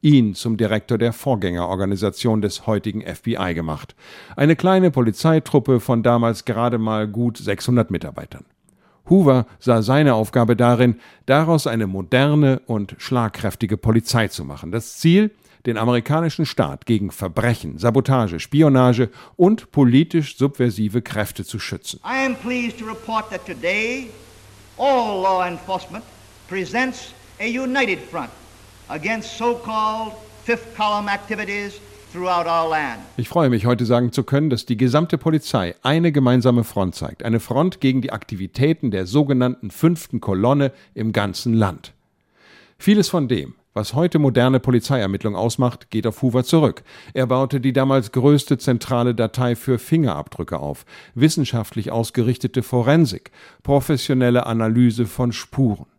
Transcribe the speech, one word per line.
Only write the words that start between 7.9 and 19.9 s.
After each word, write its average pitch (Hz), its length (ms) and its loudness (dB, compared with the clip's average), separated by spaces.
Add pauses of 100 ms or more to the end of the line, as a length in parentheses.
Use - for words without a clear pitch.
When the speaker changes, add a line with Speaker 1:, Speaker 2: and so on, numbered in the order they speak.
Speaker 1:
Mitarbeitern. - 520 -10 (640)
Hoover 139 380 6 (140)
sah 117 220 4
seine 135 320 4
Aufgabe 110 420 2
darin, 120 400 4 (300)
daraus 156 420 2
eine 113 180 -2
moderne 131 800 2
und 104 320 -4
schlagkräftige 107 760 -4
Polizei 113 500 2
zu - 180 -10
machen. 73 280 -12
Das - 260 -8
Ziel, 196 320 4 (360)
den 117 120 -2
amerikanischen 139 680 0
Staat 71 380 -4
gegen 101 280 -2
Verbrechen, 95 680 -4
Sabotage, 113 600 0
Spionage 131 680 4 (280)
und 202 340 2
politisch 143 680 2